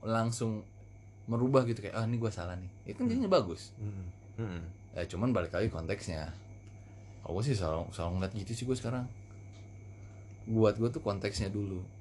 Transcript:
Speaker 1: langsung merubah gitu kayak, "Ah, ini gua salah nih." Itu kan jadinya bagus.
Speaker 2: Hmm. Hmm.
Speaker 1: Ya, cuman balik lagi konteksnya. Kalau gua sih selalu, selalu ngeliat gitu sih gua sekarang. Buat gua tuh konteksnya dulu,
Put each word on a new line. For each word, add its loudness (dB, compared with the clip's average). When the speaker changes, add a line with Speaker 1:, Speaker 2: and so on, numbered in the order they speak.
Speaker 1:
langsung 2
merubah 6
gitu 2
kayak, -4
"Ah, 4
ini 2
gua 2
salah -4
nih." -6
Itu -8
kan 4
jadinya 4
bagus. 4
Speaker 2:
Hmm. -4
Hmm. -2
Speaker 1:
Ya, -4
cuman 0
balik 2
lagi 2
konteksnya. -4
Kalau -6
gua 2
sih 4
selalu, 2
selalu -2
ngeliat 0
gitu -4
sih -4
gua 2
sekarang. -2
Buat 8
gua 4
tuh -2
konteksnya 0
dulu, -2